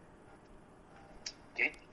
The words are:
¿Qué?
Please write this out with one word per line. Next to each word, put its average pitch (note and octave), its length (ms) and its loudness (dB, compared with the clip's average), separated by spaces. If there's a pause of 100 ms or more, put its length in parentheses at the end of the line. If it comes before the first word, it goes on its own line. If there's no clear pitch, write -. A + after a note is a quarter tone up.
(1600)
¿Qué? - 160 10 (220)